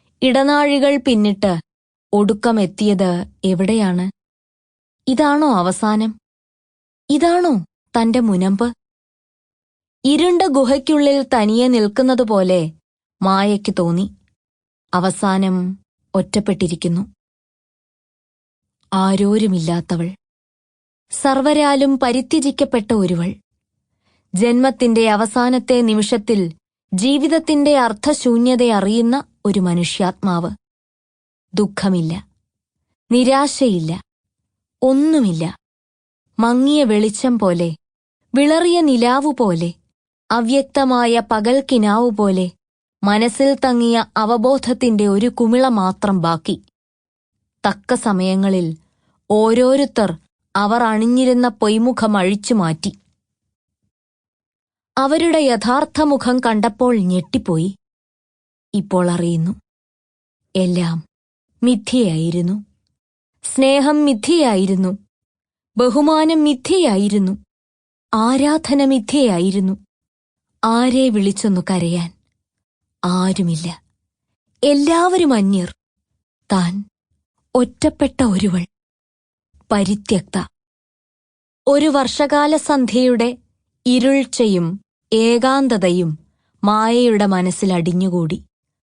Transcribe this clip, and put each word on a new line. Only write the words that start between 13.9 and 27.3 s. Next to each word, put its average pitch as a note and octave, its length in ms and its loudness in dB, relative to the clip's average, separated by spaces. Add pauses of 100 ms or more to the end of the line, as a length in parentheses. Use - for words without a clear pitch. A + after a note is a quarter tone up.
അവസാനം F#3+ 640 0 (580)
ഒറ്റപ്പെട്ടിരിക്കുന്നു. F3+ 880 -2 (1900)
ആരോരുമില്ലാത്തവൾ. F#3+ 1120 0 (1040)
സർവരാലും C#4 880 2
പരിത്യജിക്കപ്പെട്ട C4 920 -2
ഒരുവൾ. F3+ 360 0 (1040)
ജന്മത്തിന്റെ A#3+ 760 2
അവസാനത്തെ B3 720 0
നിമിഷത്തിൽ G#3+ 580 0 (540)
ജീവിതത്തിന്റെ C#4+ 840 0